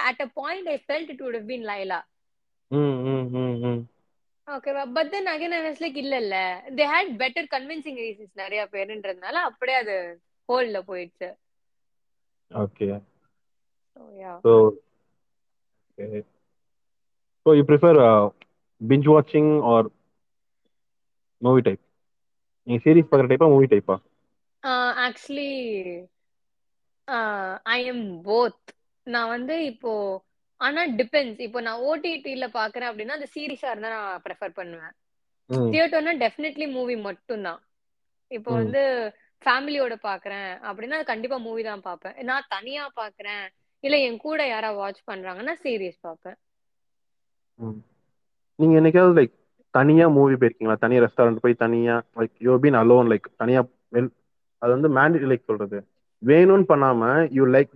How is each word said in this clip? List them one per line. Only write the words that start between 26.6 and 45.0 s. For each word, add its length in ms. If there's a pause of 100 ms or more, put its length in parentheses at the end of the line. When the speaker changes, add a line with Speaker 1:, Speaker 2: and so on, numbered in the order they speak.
Speaker 1:
uh, 540
I 280
am 120 (200)
both. 360 (440)
நான் 260
வந்து 360
இப்போ, 600 (320)
ஆனா 260
depends. 580
இப்போ 200
நான் 180
ஓ 160
டி 260
டில 280
பாக்குறேன் 420
அப்படின்னா, 180
அந்த 260
சீரிஸா 360
இருந்தா 180
நான் 340
prefer 260
பண்ணுவேன். 440 (540)
Speaker 2:
ம். 240
Speaker 1:
தியேட்டர்னா 600
definitely 400
movie 260
மட்டும்தான். 640 (640)
இப்போ 240
Speaker 2:
ம். 40
Speaker 1:
வந்து 580 (320)
ஃபேமிலியோட 580
பாக்குறேன் 600
அப்படின்னா, 420
கண்டிப்பா 320
movie 260
தான் 200
பாப்பேன். 400
நான் 260
தனியா 480
பாக்குறேன், 520 (320)
இல்ல 180
என் 180
கூட 300
யாரா 260
வாட்ச் 280 (100)